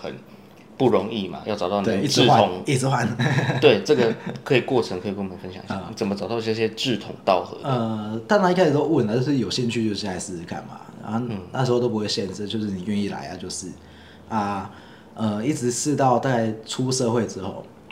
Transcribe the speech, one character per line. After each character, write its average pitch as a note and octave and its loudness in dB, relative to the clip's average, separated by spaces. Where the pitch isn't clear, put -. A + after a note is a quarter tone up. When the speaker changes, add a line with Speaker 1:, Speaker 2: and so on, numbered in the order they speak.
Speaker 1:
很 - -10
不 C3 6
容 G#2 2
易 G2 -4
嘛， D#2 -10
Speaker 2:
嗯。 A2 -6
Speaker 1:
要 G#2+ -2
找 G2 -2
到 G2+ 2
能 - 0
志 C3+ 4
同。 G2+ 6
Speaker 2:
对， D3 0
一 C3+ 4
直 C3 0
换， B2 2
一 G#2 -2
直 - -10
换。 - -
<laughs> - 0
Speaker 1:
对， A#2+ 6
这 D3+ 4
个 A#2 2
可 C#3 4
以 A#2 4
过 A#2+ 2
程 F#2 -4
可 G#2+ -6
以 G2+ -2
跟 G2 -4
我 F#2+ -4
们 F2+ -10
分 F#2 -12
享 F#2 -14
一 G2 -16
下， G2 -4
Speaker 2:
嗯。 F#2+ -8
Speaker 1:
你 A2 -10
怎 G#2+ -2
么 G2 -2
找 G2 -6
到 A#2 -4
这 A2 0
些 A2+ 0
志 A#2+ -2
同 - -8
道 F#2 4
合 - -12
的？ D3 -6
Speaker 2:
呃， A2 -2
但 G#3 6
他 F3+ 4
一 F3+ 4
开 F#3 6
始 D3+ 4
都 D3 4
问 D3 2
了， G#2 0
就 C3 2
是 C#3 2
有 G#2 0
兴 A#2+ 0
趣 A2+ 0
就 G#2 0
现 G2+ -6
在 F2+ -6
试 F2+ -8
试 E2+ -10
看 E2+ -10
嘛。 - -16
然 G#2 -10
后 A#2 0
Speaker 1:
嗯。 G2+ -6
Speaker 2:
那 C3 0
时 A#2+ 2
候 B2 4
都 A#2+ 0
不 G#2+ -2
会 G#2 -2
限 F#2+ -4
制， G2+ -8
就 A2 -4
是 G#2+ -2
你 F#2 -6
愿 G#2 0
意 G2 -2
来 C2+ -8
啊， F2 -10
就 F2+ -10
是。 F2+ -10
啊， G2+ -4
呃， G#2+ -2
一 D3+ 0
直 B2 -2
试 C#3+ 0
到 B2+ 4
大 C3+ 0
概 A2+ 2
出 B2+ -2
社 B2 2
会 A#2 2
之 F#2+ -8
后， F#2 -8